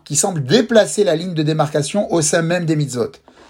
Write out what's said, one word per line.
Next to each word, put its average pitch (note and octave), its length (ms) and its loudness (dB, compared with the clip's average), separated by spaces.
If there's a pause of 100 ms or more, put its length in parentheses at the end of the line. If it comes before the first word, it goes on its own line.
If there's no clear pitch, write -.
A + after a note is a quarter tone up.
qui D3+ 140 -6
semblent E3+ 260 0
déplacer G#3 600 2
la E3 100 2
ligne F3+ 180 -6
de D#3 100 -2
démarcation D3+ 680 -2
au E3+ 100 2
sein E3+ 200 2
même E3+ 240 -2
des D#3+ 100 0
mitzvot. B2 360 -2 (380)